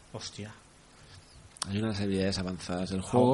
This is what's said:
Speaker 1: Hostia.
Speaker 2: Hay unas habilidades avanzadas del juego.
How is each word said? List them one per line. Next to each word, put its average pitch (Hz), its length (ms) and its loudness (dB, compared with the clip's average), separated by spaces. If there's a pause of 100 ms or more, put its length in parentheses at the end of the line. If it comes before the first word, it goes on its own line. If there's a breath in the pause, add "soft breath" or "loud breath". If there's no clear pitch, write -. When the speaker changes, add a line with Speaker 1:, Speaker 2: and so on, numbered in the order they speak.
(120)
Speaker 1:
Hostia. 107 400 -12 (1160 loud breath)
Speaker 2:
Hay 98 100 -2
unas 107 220 -2
habilidades 95 380 2
avanzadas 92 520 -4
del 95 120 -2
juego. 123 320 4